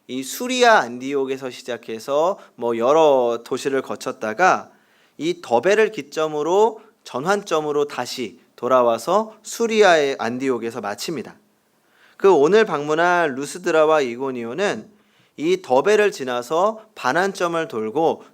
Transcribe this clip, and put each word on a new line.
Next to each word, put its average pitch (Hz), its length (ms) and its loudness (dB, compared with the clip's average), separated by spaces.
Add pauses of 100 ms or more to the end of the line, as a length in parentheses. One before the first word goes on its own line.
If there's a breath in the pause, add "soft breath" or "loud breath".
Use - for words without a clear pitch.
이 127 160 -8
수리아 240 560 2
안디옥에서 131 720 -4
시작해서 131 880 -4 (160 loud breath)
뭐 120 240 -4
여러 127 680 4
도시를 135 380 -4
거쳤다가 113 880 -2 (480 soft breath)
이 175 240 -6
더베를 196 500 2
기점으로 156 880 -2 (220 loud breath)
전환점으로 151 840 -2
다시 123 520 -10 (160 soft breath)
돌아와서 127 840 2
수리아의 185 800 2
안디옥에서 120 640 -4
마칩니다. 104 540 -10 (840 soft breath)
그 196 140 4
오늘 180 320 6
방문한 165 680 0
루스드라와 156 680 2
이고니온은 127 920 -6 (420 soft breath)
이 180 280 -2
더베를 196 480 2
지나서 135 840 -4
반환점을 170 760 -2
돌고 113 560 -2 (100)